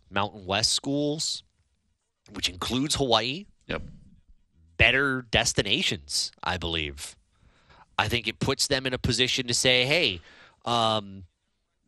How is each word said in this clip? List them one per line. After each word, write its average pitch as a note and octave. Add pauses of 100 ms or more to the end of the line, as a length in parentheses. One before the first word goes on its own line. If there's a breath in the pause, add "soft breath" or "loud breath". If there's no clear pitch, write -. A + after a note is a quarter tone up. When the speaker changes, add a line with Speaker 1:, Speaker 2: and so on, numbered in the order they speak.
Speaker 1:
Mountain G2+
West G2
schools, D3 (880)
which F#2
includes A2+
Hawaii, C3 (200)
Speaker 2:
Yep. - (960)
Speaker 1:
better C3
destinations, G#2+ (120)
I F#2
believe. E2 (840 soft breath)
I G#2+
think A2+
it A2
puts -
them C3+
in B2+
a B2
position B2
to A#2+
say, B2+
"Hey, C3 (440 loud breath)
um, G#2+ (640)